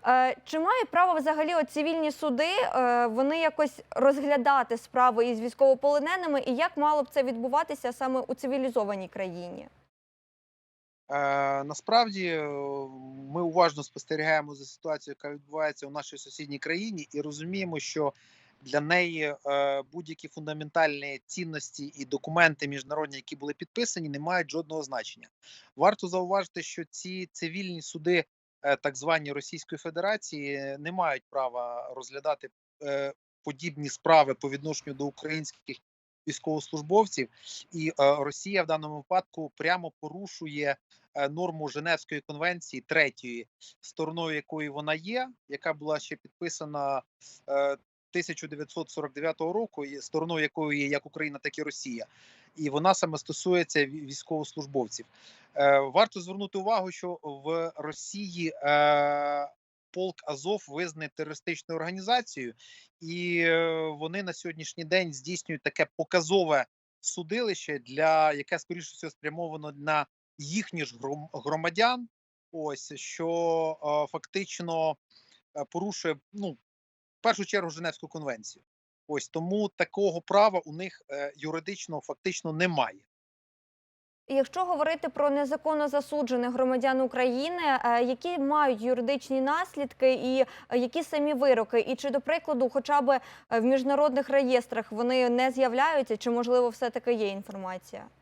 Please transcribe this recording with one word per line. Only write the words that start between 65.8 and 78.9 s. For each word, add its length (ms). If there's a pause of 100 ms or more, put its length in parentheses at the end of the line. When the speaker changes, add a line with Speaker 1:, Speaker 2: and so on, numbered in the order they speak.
Speaker 2:
показове 720 (360)
судилище, 800
для, 540
яке, 260
скоріше 340
всього, 180
спрямовано 600
на 340 (320)
їхні 480
ж 120
гром-, 360
громадян, 760 (420)
ось, 440
що, 320 (560)
е, 280
фактично, 840 (600)
е, 120
порушує, 460 (180)
ну, 180
в 720
першу 240
чергу, 240
Женевську 380
конвенцію. 560 (440)